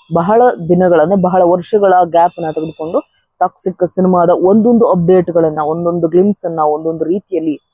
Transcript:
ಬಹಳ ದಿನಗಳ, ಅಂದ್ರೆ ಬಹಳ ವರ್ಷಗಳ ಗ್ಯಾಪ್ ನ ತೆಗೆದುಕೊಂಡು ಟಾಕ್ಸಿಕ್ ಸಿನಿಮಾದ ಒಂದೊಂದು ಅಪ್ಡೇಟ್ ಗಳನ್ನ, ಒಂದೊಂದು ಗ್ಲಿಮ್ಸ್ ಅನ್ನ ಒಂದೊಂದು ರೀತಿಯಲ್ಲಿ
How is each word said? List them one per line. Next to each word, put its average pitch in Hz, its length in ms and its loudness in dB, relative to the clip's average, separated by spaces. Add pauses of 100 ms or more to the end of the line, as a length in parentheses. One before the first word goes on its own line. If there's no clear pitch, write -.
(140)
ಬಹಳ 190 280 2 (280)
ದಿನಗಳ, 175 320 4
ಅಂದ್ರೆ 185 200 2
ಬಹಳ 185 240 0
ವರ್ಷಗಳ 185 480 2 (100)
ಗ್ಯಾಪ್ 170 380 0
ನ 165 40 -6 (100)
ತೆಗೆದುಕೊಂಡು 160 440 -6 (400)
ಟಾಕ್ಸಿಕ್ 180 480 -4
ಸಿನಿಮಾದ 180 420 0
ಒಂದೊಂದು 208 600 2
ಅಪ್ಡೇಟ್ 180 400 2
ಗಳನ್ನ, 160 340 0
ಒಂದೊಂದು 170 420 -2
ಗ್ಲಿಮ್ಸ್ 185 380 0
ಅನ್ನ 165 140 -6
ಒಂದೊಂದು 160 440 -2
ರೀತಿಯಲ್ಲಿ 160 560 -4 (140)